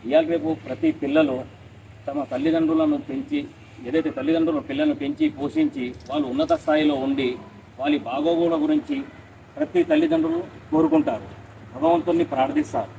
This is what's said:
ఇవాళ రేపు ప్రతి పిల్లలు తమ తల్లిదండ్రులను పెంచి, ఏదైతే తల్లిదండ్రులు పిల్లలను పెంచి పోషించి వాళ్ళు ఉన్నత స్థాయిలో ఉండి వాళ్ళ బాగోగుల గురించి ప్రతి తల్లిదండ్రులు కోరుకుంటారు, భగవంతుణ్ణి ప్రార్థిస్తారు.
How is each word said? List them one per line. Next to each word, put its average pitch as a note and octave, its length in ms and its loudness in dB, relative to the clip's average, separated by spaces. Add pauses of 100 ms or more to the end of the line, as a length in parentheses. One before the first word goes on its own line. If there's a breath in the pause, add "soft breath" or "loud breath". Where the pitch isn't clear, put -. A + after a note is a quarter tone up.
ఇవాళ D#4 200 4
రేపు D#4+ 320 -2 (100)
ప్రతి C#4+ 240 0
పిల్లలు D#3 540 0 (640)
తమ C#3 160 -4
తల్లిదండ్రులను D#3 760 2
పెంచి, C#3+ 500 -6 (400)
ఏదైతే D#3 220 0
తల్లిదండ్రులు D#3+ 500 0
పిల్లలను D4 360 0
పెంచి D4 340 0
పోషించి D3 640 -2 (180)
వాళ్ళు C#3+ 160 -2
ఉన్నత D3 260 0
స్థాయిలో D3+ 420 2
ఉండి C3+ 400 0 (440)
వాళ్ళ D3 180 0
బాగోగుల D#3+ 680 0
గురించి D3 380 0 (560)
ప్రతి - 260 2
తల్లిదండ్రులు D4+ 600 2 (280)
కోరుకుంటారు, D#3+ 560 2 (480)
భగవంతుణ్ణి E3 480 2
ప్రార్థిస్తారు. C4 760 0